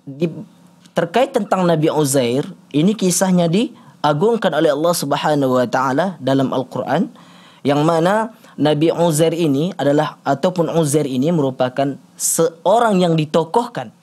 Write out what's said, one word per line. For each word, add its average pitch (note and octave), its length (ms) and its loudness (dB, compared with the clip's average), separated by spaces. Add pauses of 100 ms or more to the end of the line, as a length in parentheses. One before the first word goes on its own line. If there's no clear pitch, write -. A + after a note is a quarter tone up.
di C#3+ 240 -6 (640)
Terkait F3+ 400 0
tentang G3 320 0
Nabi D#3+ 240 2
Uzair, C3+ 560 0 (320)
ini E3+ 160 2
kisahnya F3+ 560 2
diagungkan F#3 1040 -2
oleh D3+ 240 2
Allah D#3+ 160 0
Subhanahu C#3+ 640 0
wa B2+ 80 2
taala C3+ 560 -2
dalam C3+ 320 0
Al-Quran, C3 560 -2 (560)
yang C#3+ 240 2
mana F#3+ 480 0 (240)
Nabi D3+ 320 2
Uzair D#3+ 400 0
ini D#3+ 480 0
adalah, D3 480 0
ataupun E3 400 -2
Uzair D3 400 0
ini C3+ 240 0
merupakan C3+ 640 -2 (240)
seorang F#3+ 800 2
yang E3+ 160 2
ditokohkan D#3+ 880 -2